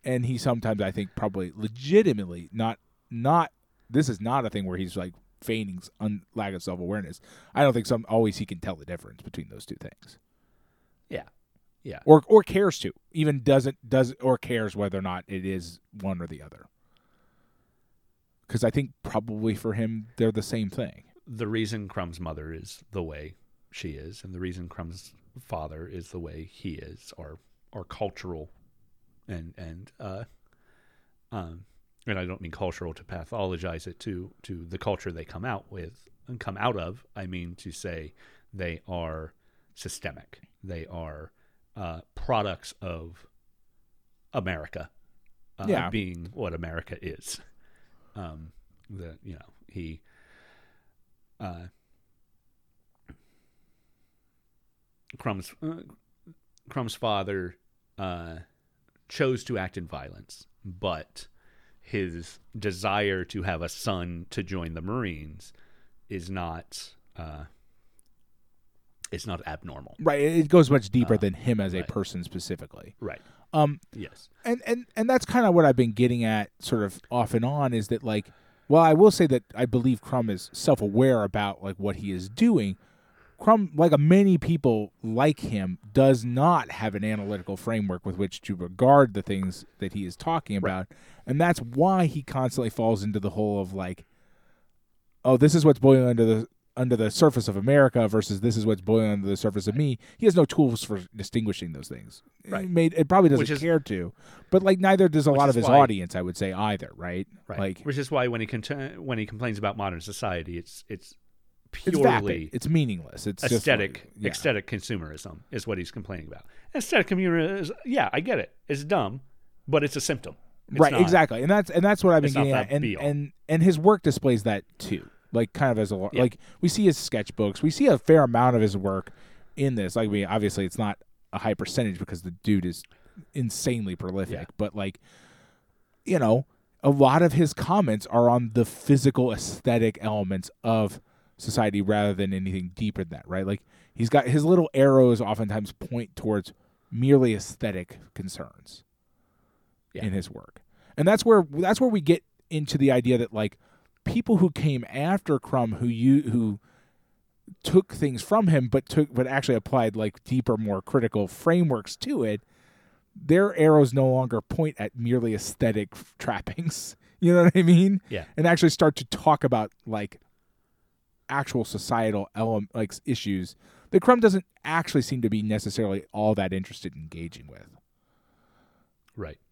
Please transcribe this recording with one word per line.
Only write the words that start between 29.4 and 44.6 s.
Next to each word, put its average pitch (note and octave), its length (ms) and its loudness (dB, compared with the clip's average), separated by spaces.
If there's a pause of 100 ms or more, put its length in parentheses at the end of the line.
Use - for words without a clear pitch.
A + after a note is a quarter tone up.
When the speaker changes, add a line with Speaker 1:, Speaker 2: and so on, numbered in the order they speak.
Speaker 2:
and, E2+ 420 -18
uh, G2 240 -14 (1080)
um, F2 320 -12 (420)
and G2+ 100 -6
I F2+ 80 -6
don't F#2 140 -10
mean E2 140 -12
cultural F2 400 -8
to - 100 -20
pathologize F2 840 -8
it F2 140 -16
to, F#2 340 -12 (100)
to F2 220 -14
the F2 120 -14
culture G2 340 -6
they E2 140 -12
come F2 180 -14
out A#2 260 -10
with F2 380 -16 (220)
and B2 100 -14
come F#2+ 180 -10
out G#2+ 200 -2
of. F2+ 360 -10
I F#2+ 140 -12
mean F2 280 -10
to E2+ 180 -16
say E2 400 -12 (400)
they E2+ 340 -8
are D#2+ 460 -10 (420)
systemic. - 640 -14 (240)
They E2+ 240 -12
are, D#2+ 460 -14 (420)
uh, E2+ 260 -12 (140)
products G#2 680 -4
of E2+ 460 -14 (1040)
America, F2 560 -8 (720)